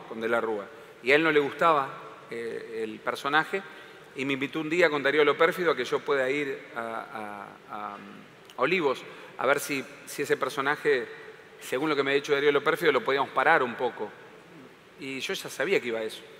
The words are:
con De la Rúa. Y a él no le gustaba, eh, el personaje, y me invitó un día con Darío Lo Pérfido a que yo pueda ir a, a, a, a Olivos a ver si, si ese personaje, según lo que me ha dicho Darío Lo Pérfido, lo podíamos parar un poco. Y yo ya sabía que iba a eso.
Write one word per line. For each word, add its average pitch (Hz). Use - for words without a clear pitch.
con 113
De 113
la 117
Rúa. 107
Y 120
a -
él 151
no 160
le 151
gustaba, 143
eh, 117
el 107
personaje, 147
y 131
me 139
invitó 139
un 156
día 170
con 143
Darío 143
Lo 143
Pérfido 170
a 131
que 123
yo 139
pueda 139
ir 143
a, 120
a, 107
a, 104
a 101
Olivos 143
a -
ver 139
si, 139
si -
ese 143
personaje, 135
según 135
lo 147
que 139
me 135
ha -
dicho 143
Darío 143
Lo 143
Pérfido, 156
lo 123
podíamos 135
parar 143
un 120
poco. 113
Y 135
yo 185
ya 175
sabía 170
que 120
iba 113
a 113
eso. -